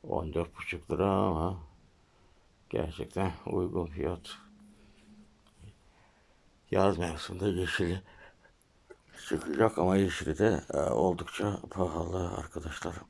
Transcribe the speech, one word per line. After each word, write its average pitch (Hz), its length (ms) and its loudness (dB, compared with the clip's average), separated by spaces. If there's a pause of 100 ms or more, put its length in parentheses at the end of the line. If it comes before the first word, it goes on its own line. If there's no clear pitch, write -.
On 78 300 -2
dört 82 240 -2
buçuk - 340 -8
lira 95 200 2
ama 92 460 2 (1120)
gerçekten - 600 -2 (140)
uygun 90 400 -2
fiyat. 82 520 -6 (2250)
Yaz 95 260 6
mevsiminde 87 520 -4
yeşili 90 520 0 (1300)
çıkacak 80 480 2
ama 92 200 6
yeşili 80 400 2
de, 104 260 4 (100)
e, - 40 2
oldukça 87 840 2 (100)
pahalı 87 680 -2
arkadaşlar. 80 580 -8 (140)